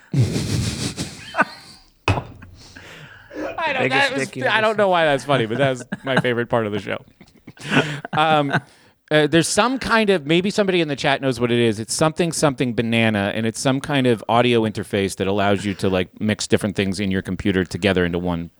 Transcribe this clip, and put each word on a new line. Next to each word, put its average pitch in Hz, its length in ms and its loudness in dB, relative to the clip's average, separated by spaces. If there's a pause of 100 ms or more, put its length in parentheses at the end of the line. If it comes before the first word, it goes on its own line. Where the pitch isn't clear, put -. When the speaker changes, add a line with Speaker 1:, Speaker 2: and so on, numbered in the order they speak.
Speaker 1:
<laughs> - 120 -10 (3500)
Speaker 2:
I 320 160 -4
don't, 262 100 -2
Speaker 1:
Biggest 269 260 2
Speaker 2:
that 247 40 -4
was, 269 140 -2
Speaker 1:
dick - 100 -16
you 254 80 -4
Speaker 2:
I 226 120 2
Speaker 1:
ever 220 40 2
Speaker 2:
don't 214 160 2
know 208 80 4
Speaker 1:
seen. 190 60 2
Speaker 2:
why 170 140 4
that's 139 200 0
funny, 135 200 2
but 113 120 -4
that's 131 260 0 (200)
my 135 160 0
favorite 120 300 0
part 117 160 0
of 104 60 -4
the 104 80 -4
show. 104 240 -8 (540)
<laughs> 151 360 -2 (200)
Um, 151 380 2 (600)
uh, 151 160 4
there's 156 200 4
some 240 320 2
kind 220 300 2
of, 170 160 0
maybe 175 240 2
somebody 185 320 2
in 156 60 0
the 143 80 -2
chat 135 260 0
knows 131 180 0
what 120 120 2
it 120 80 4
is. 113 200 2
It's 113 140 -6
something, 160 400 0
something 131 400 0
banana, 110 640 2
and 113 100 -2
it's 113 140 -4
some 135 200 0
kind 135 280 0
of 113 200 2
audio 120 360 4
interface 98 540 -2
that 95 100 0
allows 101 360 2
you 104 120 -2
to, 98 140 0
like, 92 300 -2
mix 107 280 -2
different 104 280 0
things 95 240 -2
in 101 120 -2
your 95 100 0
computer 92 420 -2
together 90 400 0
into 87 160 -2
one 85 300 -4 (100)